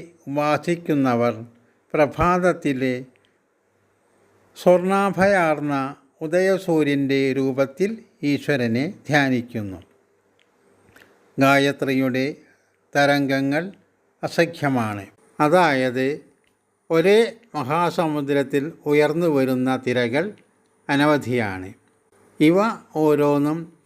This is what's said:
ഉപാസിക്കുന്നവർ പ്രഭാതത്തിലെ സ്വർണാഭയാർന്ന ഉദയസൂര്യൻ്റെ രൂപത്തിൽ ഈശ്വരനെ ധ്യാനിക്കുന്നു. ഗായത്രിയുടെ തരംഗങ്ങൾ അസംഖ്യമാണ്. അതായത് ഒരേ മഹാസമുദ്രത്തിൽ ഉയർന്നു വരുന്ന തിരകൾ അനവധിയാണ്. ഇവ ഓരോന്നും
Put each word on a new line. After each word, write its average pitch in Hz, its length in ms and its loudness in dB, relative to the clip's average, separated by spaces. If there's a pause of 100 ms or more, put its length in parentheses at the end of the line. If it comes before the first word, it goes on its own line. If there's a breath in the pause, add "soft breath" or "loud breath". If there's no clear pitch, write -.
(240)
ഉപാസിക്കുന്നവർ 143 1080 0 (600 soft breath)
പ്രഭാതത്തിലെ 156 1000 0 (1600)
സ്വർണാഭയാർന്ന 180 1200 2 (460)
ഉദയസൂര്യൻ്റെ 156 1000 0 (120)
രൂപത്തിൽ 135 580 -2 (320)
ഈശ്വരനെ 135 640 -2 (200)
ധ്യാനിക്കുന്നു. 120 760 -2 (1600 soft breath)
ഗായത്രിയുടെ 135 880 2 (680 soft breath)
തരംഗങ്ങൾ 143 680 0 (580)
അസംഖ്യമാണ്. 135 800 -2 (340)
അതായത് 139 680 2 (840)
ഒരേ 170 280 4 (340)
മഹാസമുദ്രത്തിൽ 147 1120 -2 (220)
ഉയർന്നു 151 420 2
വരുന്ന 131 480 0
തിരകൾ 127 480 -2 (640)
അനവധിയാണ്. 123 800 -2 (680)
ഇവ 160 180 4 (380)
ഓരോന്നും 147 640 0 (280)